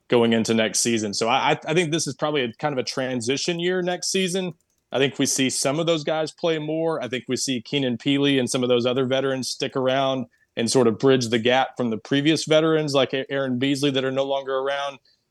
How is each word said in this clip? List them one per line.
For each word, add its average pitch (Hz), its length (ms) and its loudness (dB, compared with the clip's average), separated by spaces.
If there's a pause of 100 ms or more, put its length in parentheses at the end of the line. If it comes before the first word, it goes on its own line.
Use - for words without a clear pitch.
going 117 240 6
into 113 200 2
next 110 260 0
season? 107 340 0
So 113 160 -2
I, 127 220 2
I, - 160 0
I 160 60 -2
think 165 180 0
this 160 160 -2
is 135 80 -6
probably 151 280 -2
a 117 100 -4
kind 151 200 -4
of 131 60 -4
a 117 40 0
transition 131 760 -4
year 180 220 0
next 180 300 -4
season. 185 420 -2 (380)
I 120 80 0
think 135 180 0
we 139 80 0
see 131 240 0
some 139 300 -2
of 170 60 -2
those 160 180 0
guys 156 280 -4
play 160 280 -2
more. 160 420 -4
I 123 60 -6
think 120 200 -6
we 131 80 -2
see 123 260 -2
Keenan 127 360 -2
Pili 139 420 2
and 123 100 0
some 131 140 0
of 123 60 2
those 120 160 4
other 127 200 0
veterans 131 440 -2
stick - 260 -6
around 135 520 0 (280)
and 117 140 0
sort 127 180 4
of 107 120 2
bridge 131 280 6
the 117 120 2
gap 123 360 2
from 123 140 -2
the 110 80 -4
previous 147 480 0
veterans 156 480 2
like 135 200 2
A-, 135 180 -4
Aaron 135 280 -2
Beasley 139 320 0
that 131 140 0
are 131 60 -2
no 135 120 0
longer 135 340 -4
around. 139 420 -4 (320)